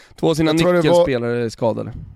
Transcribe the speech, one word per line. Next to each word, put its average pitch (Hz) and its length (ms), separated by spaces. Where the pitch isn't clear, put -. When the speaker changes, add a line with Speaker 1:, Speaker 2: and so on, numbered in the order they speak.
Speaker 1:
två 160 140
av 160 60
sina 156 160
Speaker 2:
Jag 160 80
tror 175 140
det 180 40
var 170 60
Speaker 1:
nyckelspelare 123 680
skadade. 110 440